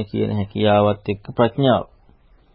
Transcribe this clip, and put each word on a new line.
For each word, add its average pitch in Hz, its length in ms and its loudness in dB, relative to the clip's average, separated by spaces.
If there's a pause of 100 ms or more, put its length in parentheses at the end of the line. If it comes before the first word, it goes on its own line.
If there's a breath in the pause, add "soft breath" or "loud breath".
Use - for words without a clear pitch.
කියන 107 280 -4
හැකියාවත් 104 760 0
එක්ක 104 220 -8
ප්‍රඥාව. 120 540 0 (720)